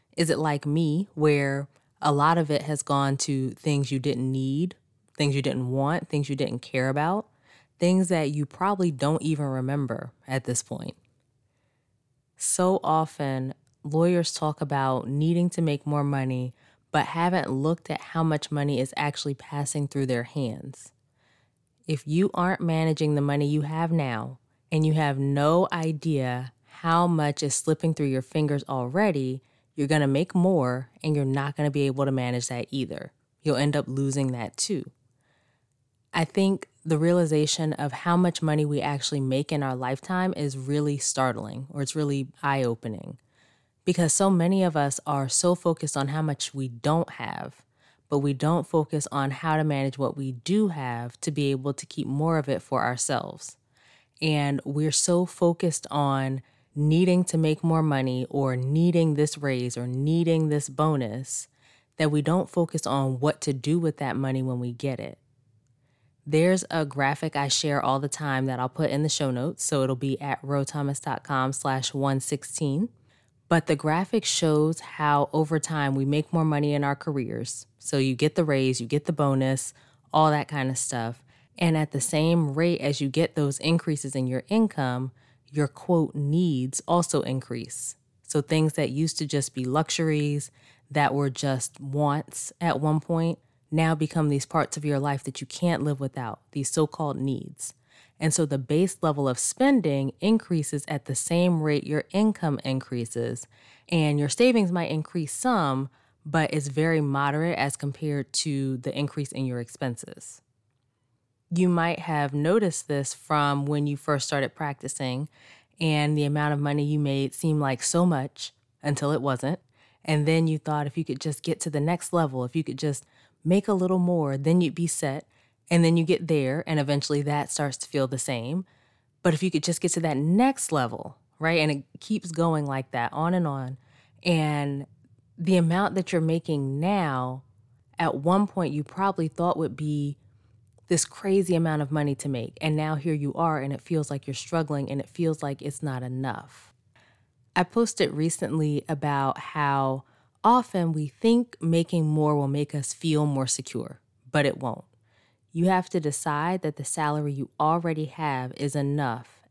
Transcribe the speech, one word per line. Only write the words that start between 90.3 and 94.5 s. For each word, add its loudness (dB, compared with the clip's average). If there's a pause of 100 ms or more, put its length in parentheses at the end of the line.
that 2
were 0
just -4
wants -2
at 0
one 2
point, -2 (320)
now 2
become 0
these 0
parts -2